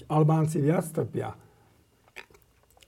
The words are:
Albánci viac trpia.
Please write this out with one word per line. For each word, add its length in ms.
Albánci 480
viac 320
trpia. 400